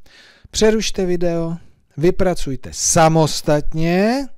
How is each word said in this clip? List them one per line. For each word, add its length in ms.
přerušte 560
video, 500
vypracujte 760
samostatně, 1500